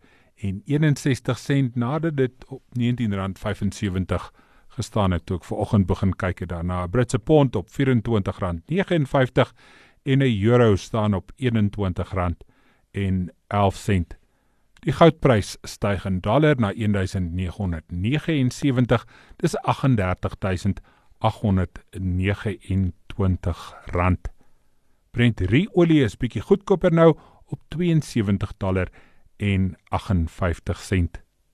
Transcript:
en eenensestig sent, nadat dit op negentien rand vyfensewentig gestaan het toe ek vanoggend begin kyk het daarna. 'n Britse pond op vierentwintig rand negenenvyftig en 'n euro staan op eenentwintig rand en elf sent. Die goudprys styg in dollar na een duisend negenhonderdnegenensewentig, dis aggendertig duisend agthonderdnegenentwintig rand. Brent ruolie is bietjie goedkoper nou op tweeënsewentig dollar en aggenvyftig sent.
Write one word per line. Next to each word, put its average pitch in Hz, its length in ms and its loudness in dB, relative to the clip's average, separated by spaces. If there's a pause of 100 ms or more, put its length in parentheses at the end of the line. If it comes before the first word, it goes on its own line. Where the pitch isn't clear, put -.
(340)
en 101 300 -8
eenensestig 143 760 0
sent, 139 380 -2
nadat 151 400 -4
dit 131 320 -2
op - 140 -18 (100)
negentien 120 420 0
rand 95 240 -6
vyfensewentig 95 960 -4 (360)
gestaan 104 460 -2
het 85 120 -4
toe 95 120 -4
ek - 60 -12
vanoggend 104 420 0
begin 95 320 0
kyk 90 240 -4
het 87 60 -8
daarna. 90 360 -6
'n 87 60 -8
Britse 117 280 0
pond 143 380 4
op 95 140 -6
vierentwintig 117 680 0
rand 85 300 -4
negenenvyftig 151 840 0 (480)
en 135 160 0
'n 123 240 2
euro 117 340 6
staan 107 380 -2
op - 220 -8
eenentwintig 104 760 -2
rand 90 320 -4 (460)
en 95 400 -2 (160)
elf 101 280 2
sent. - 420 -2 (640)
Die 160 120 -4
goudprys 139 680 4
styg - 420 -4
in 92 160 -2
dollar 147 380 4
na 104 160 0
een 107 180 0
duisend 92 400 -2
negenhonderdnegenensewentig, 117 1700 -2 (300)
dis - 200 0
aggendertig 113 840 0
duisend 92 420 -2 (380)
agthonderdnegenentwintig 95 2500 -2 (120)
rand. 90 420 0 (840)
Brent 120 300 0
ruolie 160 640 4
is 110 140 -2
bietjie 110 260 -6
goedkoper 175 500 0
nou 165 260 6 (260)
op - 240 -14
tweeënsewentig 143 880 0
dollar 95 300 -2 (480)
en 95 400 0 (120)
aggenvyftig 85 920 -4
sent. - 420 -2 (320)